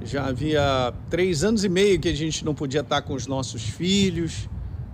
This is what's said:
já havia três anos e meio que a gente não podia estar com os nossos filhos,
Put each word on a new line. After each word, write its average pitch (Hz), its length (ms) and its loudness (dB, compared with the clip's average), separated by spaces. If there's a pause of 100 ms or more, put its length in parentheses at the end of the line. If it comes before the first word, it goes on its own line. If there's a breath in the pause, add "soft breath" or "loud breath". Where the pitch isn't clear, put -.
já 135 220 -4
havia 135 680 2 (160)
três 170 340 2
anos 208 220 2
e 208 40 2
meio 185 300 6
que 170 100 0
a 156 60 2
gente 156 300 -4
não 156 100 0
podia 143 260 -2
estar 143 200 0
com 143 140 -6
os 127 120 -6
nossos 135 360 -4
filhos, 175 840 0 (460 loud breath)